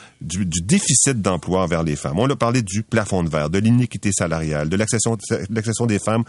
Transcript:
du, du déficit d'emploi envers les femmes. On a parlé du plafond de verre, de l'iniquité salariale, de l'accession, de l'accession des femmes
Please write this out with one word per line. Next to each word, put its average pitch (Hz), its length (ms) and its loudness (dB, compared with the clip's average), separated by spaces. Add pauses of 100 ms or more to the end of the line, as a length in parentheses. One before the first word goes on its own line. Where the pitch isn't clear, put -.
(220)
du, 90 240 -4
du 85 160 -2
déficit 139 580 2
d'emploi 90 420 0
envers 82 200 0
les 78 120 0
femmes. 73 240 -4
On 131 120 2
a 135 60 0
parlé 120 260 0
du 101 200 -4
plafond 101 400 0
de 85 60 0
verre, 76 220 0
de 92 80 0
l'iniquité 113 540 2
salariale, 80 580 -2
de 95 60 2
l'accession, 113 400 0
de 101 380 -6
l'accession 113 300 -2
des 107 140 2
femmes 110 300 0